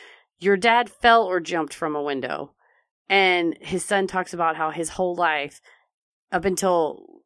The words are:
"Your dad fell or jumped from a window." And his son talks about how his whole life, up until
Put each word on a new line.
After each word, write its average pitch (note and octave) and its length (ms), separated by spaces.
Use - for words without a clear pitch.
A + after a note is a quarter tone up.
"Your G3 160
dad A#3 340
fell A#3 340
or F#3 160
jumped D#3+ 340
from D#3 220
a D3 60
window." C#3 520
And F3+ 500
his - 240
son G3 240
talks F3+ 260
about E3 220
how D#3 160
his D#3+ 200
whole F3+ 240
life, D3+ 440
up F3+ 140
until F3+ 640